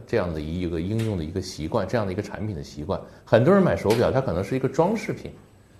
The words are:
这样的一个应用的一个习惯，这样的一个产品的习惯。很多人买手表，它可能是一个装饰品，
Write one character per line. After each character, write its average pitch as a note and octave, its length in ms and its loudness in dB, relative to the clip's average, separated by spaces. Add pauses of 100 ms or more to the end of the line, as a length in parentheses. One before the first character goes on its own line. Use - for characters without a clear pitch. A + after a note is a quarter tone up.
这 A#2+ 120 -2
样 F2+ 140 -2
的 D#2 80 -4
一 E2 300 -4
个 E2 100 -4
应 G#2+ 260 -2
用 G#2 120 -2
的 D#2+ 60 -4
一 D2+ 80 -6
个 F#2 100 -4
习 D#2 260 -8
惯， G2 200 -2
这 B2 100 -2
样 G#2+ 80 -2
的 F#2 80 -4
一 - 20 -6
个 G2+ 60 -2
产 F#2+ 240 -10
品 G#2+ 100 -6
的 C#2+ 60 -8
习 - 220 -12
惯。 F2 160 -4 (260)
很 A#2+ 180 6
多 D#3 80 6
人 G3 120 6
买 C3+ 120 2
手 G2+ 160 2
表， A2 200 4
它 C3 100 2
可 G#2 100 -2
能 F2 120 -2
是 C3 120 -4
一 C3 40 -2
个 B2+ 100 0
装 F3+ 260 2
饰 - 160 -6
品， - 200 -10 (480)